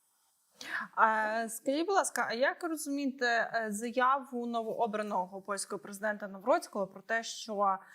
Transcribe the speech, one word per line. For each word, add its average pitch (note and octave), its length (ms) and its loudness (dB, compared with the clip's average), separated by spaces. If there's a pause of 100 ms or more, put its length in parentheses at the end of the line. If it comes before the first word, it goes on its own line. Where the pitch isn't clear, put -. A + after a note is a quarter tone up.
(960)
А, A3 540 4
скажіть, C#4+ 360 0
будь G4 100 2
ласка, C4+ 340 2
а - 40 -2
як D4 300 0
розумієте, C#4+ 640 -2
е, A3+ 460 0
заяву A#3+ 760 0
новообраного G#3 960 -2
польського G3 400 -6
президента G#3 460 -4
Навроцького G3+ 600 0
про F#3+ 140 -16
те, A3+ 220 -2
що, G3+ 540 0 (180)